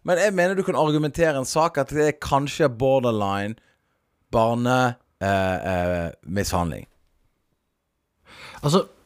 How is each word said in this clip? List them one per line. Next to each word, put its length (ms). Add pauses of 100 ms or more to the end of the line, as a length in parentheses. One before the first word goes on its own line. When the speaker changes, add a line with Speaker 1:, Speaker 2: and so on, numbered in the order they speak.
Speaker 1:
men 140
jeg 160
mener 220
du 80
kan 120
argumentere 640
en 80
sak 320
at 120
det 180
er 140
kanskje 480
borderline 840 (760)
barne-, 640 (260)
eh, 520
eh, 380 (140)
mishandling. 640 (1800)
Speaker 2:
Altså, 220 (200)